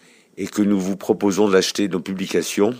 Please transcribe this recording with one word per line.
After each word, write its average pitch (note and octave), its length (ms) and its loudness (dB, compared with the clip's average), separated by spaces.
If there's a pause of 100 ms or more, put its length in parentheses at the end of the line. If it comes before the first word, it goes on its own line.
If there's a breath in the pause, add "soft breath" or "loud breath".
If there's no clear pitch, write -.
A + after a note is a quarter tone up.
(380 soft breath)
et F#2+ 100 -6
que - 140 -2
nous G2+ 180 2
vous F#2+ 160 -2
proposons G2+ 540 0
d'acheter F#2+ 400 2
nos F2+ 100 -2
publications F#2+ 800 -2